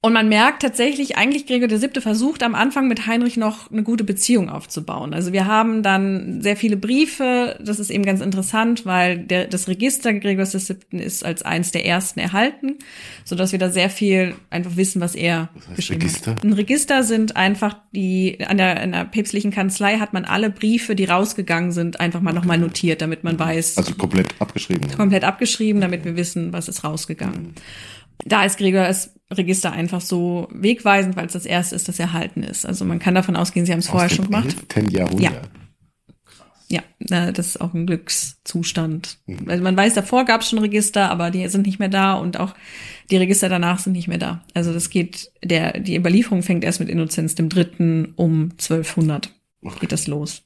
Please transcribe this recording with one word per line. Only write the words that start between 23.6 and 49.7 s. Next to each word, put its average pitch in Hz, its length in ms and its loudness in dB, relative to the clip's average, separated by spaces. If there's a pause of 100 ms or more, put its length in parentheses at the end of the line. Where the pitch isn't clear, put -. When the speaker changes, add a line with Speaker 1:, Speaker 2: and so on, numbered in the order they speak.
Speaker 2:
Also - 160 0
komplett 92 420 0
abgeschrieben. - 580 -4
Speaker 1:
Komplett 196 280 4
abgeschrieben, 208 580 0
damit 180 240 -2
wir 170 100 -4
wissen, 170 380 -4
was 170 140 -6
ist - 160 -8
rausgegangen. - 580 -6
Speaker 2:
Mhm. 165 120 -14 (680)
Speaker 1:
Da 202 220 2
ist 196 140 0
Gregors 190 520 2 (180)
Register 185 440 0
einfach 175 280 -2
so 175 500 -2
wegweisend, 196 640 2
weil 175 80 -4
es - 80 -8
das 180 120 -8
erste 175 300 0
ist, 180 140 -4
das 180 100 -6
erhalten 170 440 -4
ist. - 220 -6
Also 190 200 -4
man 170 140 0
kann 180 160 2
davon 185 200 2
ausgehen, 175 300 0
sie 190 80 2
haben 175 60 0
es - 80 -2
Speaker 2:
Aus - 40 -4
Speaker 1:
vorher 180 160 4
Speaker 2:
dem 185 80 2
Speaker 1:
schon 190 100 0
gemacht. 202 200 0
Speaker 2:
elften - 460 -2
Jahrhundert. 92 580 0 (1200)
Speaker 1:
Ja. 170 120 -2 (280)
Ja, 175 180 2
äh, 185 60 -2
das 175 140 -2
ist - 140 -6
auch 175 120 -4
ein 170 140 -2
Glückszustand. - 1400 -4
Speaker 2:
Mhm. 180 240 -8
Speaker 1:
Also 180 140 0
man 185 120 4
weiß, 214 200 4
davor 247 300 2
gab's 226 240 2
schon 226 100 0
Register, 208 500 2
aber 170 220 0
die 185 180 -2
sind 196 160 2
nicht 190 140 -2
mehr 196 100 0
da 196 240 2
und 180 260 -2
auch 190 140 -2 (560)
die 190 80 4
Register 185 320 4
danach 180 300 2
sind 190 140 -2
nicht 175 140 -4
mehr 170 120 -2
da. - 340 -6
Also 170 180 0
das 170 200 -2
geht, - 400 -2 (120)
der, 165 360 0
die 175 180 -2
Überlieferung 180 460 4
fängt 180 200 2
erst 180 160 -2
mit 165 80 -2
Innozenz 165 480 -2
dem 165 140 0
Dritten 165 640 2
um 165 420 0
zwölfhundert 160 760 0 (300)
Speaker 2:
Okay. - 200 -12